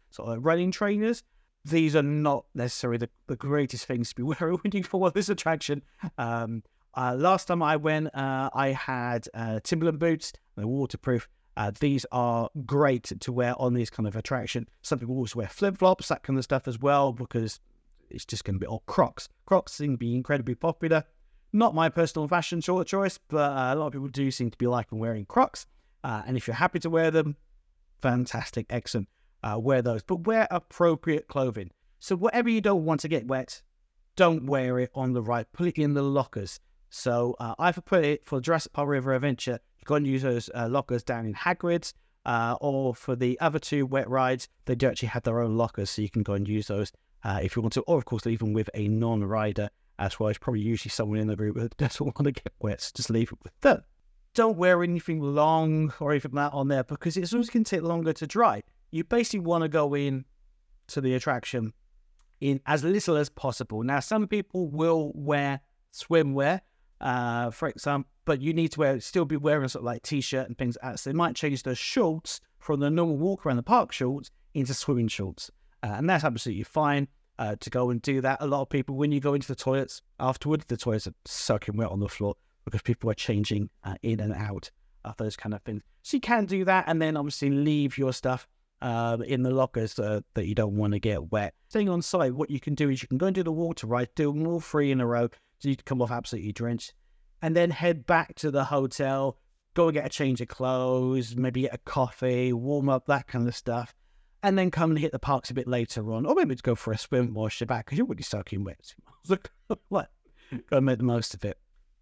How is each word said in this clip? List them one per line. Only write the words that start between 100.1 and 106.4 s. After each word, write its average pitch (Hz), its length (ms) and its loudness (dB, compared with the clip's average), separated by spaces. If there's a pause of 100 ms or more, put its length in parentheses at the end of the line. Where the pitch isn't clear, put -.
of 117 60 -6
clothes, 127 880 0
maybe 127 260 0
get 135 120 -2
a 127 60 -10
coffee, 127 760 0
warm 139 360 0
up, 131 160 2
that 139 220 0
kind 120 200 0
of 120 80 -4
stuff, 117 380 -6 (500)
and 196 140 4
then 185 120 4
come 160 220 2
and 156 80 2
hit 151 120 0
the 131 80 -6
parks 135 300 -2
a 123 40 -8
bit 123 140 -4
later 117 440 -2
on, 113 140 -2
or 285 100 2
maybe 330 200 2